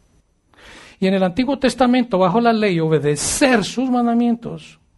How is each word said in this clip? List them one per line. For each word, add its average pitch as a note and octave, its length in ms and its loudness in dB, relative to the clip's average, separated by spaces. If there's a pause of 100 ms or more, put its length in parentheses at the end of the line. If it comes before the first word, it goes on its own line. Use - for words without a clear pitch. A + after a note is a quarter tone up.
(1000)
Y F#3+ 80 0
en F#3+ 60 2
el F#3+ 100 0
Antiguo B3+ 360 -2
Testamento, B3 580 0
bajo F#3 240 2
la A#3 100 2
ley, G#3+ 280 0
obedecer D#3+ 840 0
sus B3 260 -4
mandamientos A#3 880 -2 (180)